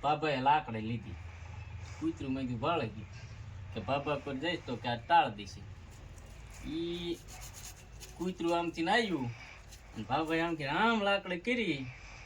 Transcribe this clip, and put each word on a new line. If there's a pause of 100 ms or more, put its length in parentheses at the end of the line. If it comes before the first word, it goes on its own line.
બાબાએ
લાકડી
લીધી. (840)
કૂતરું
મેં
કીધું
ભાળે
ગયું (680)
કે
બાબા
પર
જઈશ
તો
કે
આ
ટાળ
દેશે. (1080)
ઈ (1000)
કૂતરું
આમથી
ને
આવ્યું (640)
અને
બાબાએ
આમથી
આમ
લાકડી
કરી, (400)